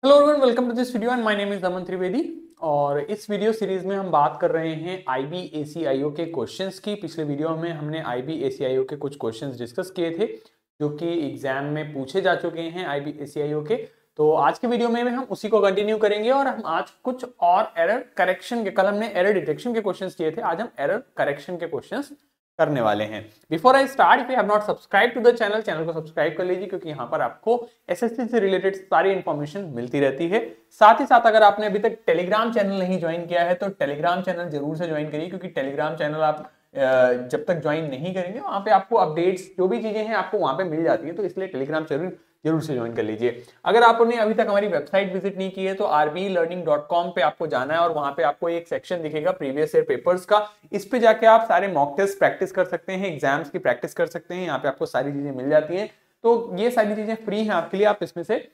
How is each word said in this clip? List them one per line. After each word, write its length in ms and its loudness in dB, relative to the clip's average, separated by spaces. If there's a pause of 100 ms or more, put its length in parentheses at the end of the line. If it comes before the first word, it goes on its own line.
Hello 180 10
everyone, 240 6
welcome 280 2
to 100 0
this 120 -6
video 200 0
and 120 -2
my 120 0
name 200 -4
is 100 -2
Aman 200 -6
Trivedi। 380 -2 (320)
और 400 0
इस 300 -8
वीडियो 220 0
सीरीज 340 -2
में 100 -2
हम 140 -4
बात 300 2
कर 100 2
रहे 240 -2
हैं 340 -8
आईबीएसीआईओ 1000 -4
के 140 -6
क्वेश्चंस 540 -6
की। 160 -6
पिछले 300 -8
वीडियो 320 -4
में 140 -6
हमने 300 -6
आईबीएसीआईओ 840 -4
के 120 -10
कुछ 200 -8
क्वेश्चंस 420 -6
डिस्कस 320 -8
किए 280 -4
थे, 80 0 (540)
जो 160 -4
कि 320 -4
एग्जाम 360 -4
में 300 -6
पूछे 260 -4
जा 140 2
चुके 260 -6
हैं 260 -8
आईबीएसीआईओ 800 -6
के। 240 -4 (280)
तो 160 6
आज 260 2
के 80 -4
वीडियो 220 0
में 140 0
हम 220 -2
उसी 240 -8
को 120 4
कंटिन्यू 380 2
करेंगे 320 2
और 160 2
हम 200 -4
आज 240 -4
कुछ 360 -8 (140)
और 380 4
एरर 280 2 (100)
करेक्शन 480 -2
के, 60 -2
कल 160 2
हमने 220 0
एरर 240 2
डिटेक्शन 420 -2
के 60 0
क्वेश्चंस 340 -4
किए 160 -2
थे, 100 -8
आज 200 -2
हम 80 -4 (100)
एरर 240 -2 (140)
करेक्शन 400 -4
के 100 -6
क्वेश्चंस 460 -8 (460)
करने 220 2
वाले 240 2
हैं। 280 -10 (200)
Before 220 6
I 220 2
start, 200 6
if 100 -4
you 120 -2
have 100 2
not 140 4
subscribed 540 0
to 80 -4
the 140 6
channel, 220 0
चैनल 260 -4
को 60 -6
सब्सक्राइब 460 -2
कर 60 -2
लीजिए, 220 -2
क्योंकि 220 -8
यहाँ 240 -8
पर 80 -2
आपको 480 -2 (200)
एसएससी 380 -2
से 140 2
रिलेटेड 360 2
सारी 360 2
इन्फॉर्मेशन 480 -4
मिलती 400 -4
रहती 280 0
है। 280 -2 (140)
साथ 300 8
ही 60 0
साथ 140 8
अगर 220 6
आपने 240 6
अभी 120 0
तक 200 0 (100)
Telegram 460 0
चैनल 240 0
नहीं 220 -2
ज्वाइन 260 -4
किया 160 2
है, 120 2
तो 120 -4
Telegram 580 -2
चैनल 260 -4
जरूर 260 -4
से 100 -4
ज्वाइन 240 -4
करिए, 180 -6
क्योंकि 200 -10
Telegram 500 -4
चैनल 220 -2
आप, 320 -2 (220)
अ, 40 -6 (340)
जब 320 -4
तक 180 -2
ज्वाइन 220 -2
नहीं 300 -6
करेंगे, 260 -6
वहाँ 200 -6
पे 100 -2
आपको 260 4
अपडेट्स, 460 2 (160)
जो 100 2
भी 80 0
चीज़ें 280 -4
हैं, 100 -4
आपको 240 -2
वहाँ 160 0
पे 100 -2
मिल 180 -2
जाती 240 2
हैं, 100 -8
तो 80 -4
इसलिए 240 -6
Telegram 400 -4
जरूर, 300 -4 (260)
जरूर 180 2
से 120 -4
ज्वाइन 200 -4
कर 80 -2
लीजिए। 420 -2 (200)
अगर 180 6
आपने 340 6
अभी 180 0
तक 140 2
हमारी 200 2
वेबसाइट 440 0
विजिट 240 -4
नहीं 140 -4
की 140 -6
है, 100 0
तो 100 -2
आरबी 440 2
लर्निंग 360 -2
डॉट 220 0
कॉम 240 0
पे 100 -2
आपको 260 0
जाना 280 -2
है 60 2
और 120 4
वहाँ 200 -2
पे 100 -2
आपको 260 0
एक 200 -4
सेक्शन 340 -6
दिखेगा 280 -2
प्रीवियस 440 -2
ईयर 100 6
पेपर्स 400 0
का। 260 2 (220)
इस 140 -4
पे 120 -2
जाके 280 6
आप 220 8
सारे 200 2
मॉक 280 0
टेस्ट 220 0
प्रैक्टिस 340 2
कर 120 0
सकते 280 -6
हैं, 140 -4
एग्जाम्स 440 -2
की 80 -8
प्रैक्टिस 360 -2
कर 120 0
सकते 280 -10
हैं, 100 -6
यहाँ 140 -4
पे 100 -2
आपको 180 -4
सारी 260 -2
चीज़ें 200 -6
मिल 180 -4
जाती 260 4
हैं। 140 -4 (320)
तो 340 2
ये 140 0
सारी 240 0
चीज़ें 200 -4
फ्री 300 -4
हैं 60 -2
आपके 260 -2
लिए, 100 4
आप 160 2
इसमें 220 -8
से 300 -4